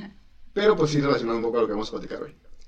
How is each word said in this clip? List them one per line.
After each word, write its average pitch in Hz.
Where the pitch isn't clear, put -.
<laughs> -
pero 208
pues 147
sí 147
relacionada 117
un 113
poco 117
a -
lo 110
que 107
vamos 104
a -
platicar -
hoy. -